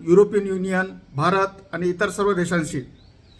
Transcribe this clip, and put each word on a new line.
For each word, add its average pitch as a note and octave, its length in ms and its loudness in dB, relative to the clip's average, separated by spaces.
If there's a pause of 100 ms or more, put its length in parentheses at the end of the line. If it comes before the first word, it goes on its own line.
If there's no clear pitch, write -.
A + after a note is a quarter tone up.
युरोपियन G3 460 4
युनियन, F#3+ 520 -4 (160)
भारत F#3 340 2 (240)
आणि F3 160 -2
इतर F3+ 220 -2
सर्व G3+ 220 -2
देशांशी F3 480 -2 (600)